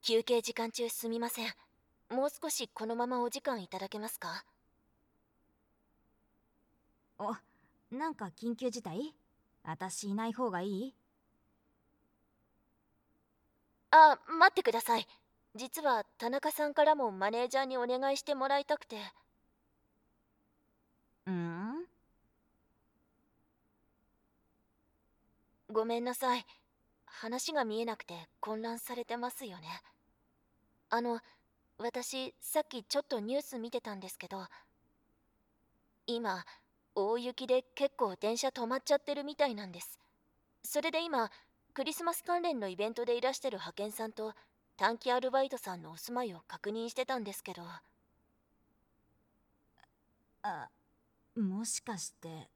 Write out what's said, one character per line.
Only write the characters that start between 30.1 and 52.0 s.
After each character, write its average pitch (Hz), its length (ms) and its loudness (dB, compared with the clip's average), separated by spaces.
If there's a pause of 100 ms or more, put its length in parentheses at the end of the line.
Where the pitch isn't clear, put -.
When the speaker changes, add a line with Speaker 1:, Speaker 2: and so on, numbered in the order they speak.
Speaker 1:
あ 233 100 2
の、 240 180 -2 (600)
私、 262 600 -6
さ - 200 -2
っ 302 100 -2
き 240 140 -8
ち - 140 -2
ょ - 20 2
っ 294 60 -4
と 247 140 -2
ニ 220 160 -2
ュ 285 40 2
ー - 20 -6
ス 269 160 -10
見 233 140 -8
て 240 100 -2
た 208 140 -8
ん 196 40 -12
で 185 80 -12
す - 120 -14
け 185 80 -14
ど、 190 180 -8 (1600)
今、 220 400 -2 (480)
大 208 240 2
雪 247 300 -4
で 254 160 4 (100)
結 277 240 0
構 202 180 2
電 220 220 0
車 269 120 2
止 240 180 -4
ま 247 100 0
っ 262 80 -4
ち - 60 2
ゃ 285 60 6
っ 285 60 0
て 285 120 -2
る 285 80 -4
み 294 120 -8
た 285 120 4
い 240 80 -2
な 202 100 -8
ん 180 60 -14
で 175 100 -14
す。 - 180 -16 (640)
そ - 180 0
れ 330 100 0
で 320 120 0
今、 269 280 0 (420)
ク 269 100 -4
リ 311 80 -2
ス 320 120 -6
マ 339 100 0
ス - 100 -6
関 349 200 0
連 311 160 0
の 196 100 -2
イ 185 60 -8
ベ 208 140 0
ン 226 40 -8
ト 240 100 -4
で 240 140 2
い 240 40 -2
ら 262 120 2
し 262 60 -6
て 269 100 -2
る 220 80 -6
派 180 200 -10
遣 208 140 -4
さ 220 160 -6
ん 220 60 -8
と 214 220 -8 (420)
短 226 220 2
期 254 120 0
ア 247 80 4
ル 254 120 2
バ 269 100 6
イ 269 80 2
ト 262 80 -6
さ 190 180 -8
ん 170 60 -12
の 160 100 -14
お 165 60 -16
住 233 180 -8
ま 247 80 0
い 202 120 -6
を 165 120 -18
確 - 220 -8
認 226 200 -4
し - 40 -12
て 254 140 -2
た 262 100 0
ん 226 60 -4
で 196 100 -8
す - 100 -10
け 185 120 -8
ど。 170 80 -14 (2750)
Speaker 2:
あ、 170 260 -8 (680)
も 208 300 -2
し - 180 -6
か 220 140 -8
し - 160 -10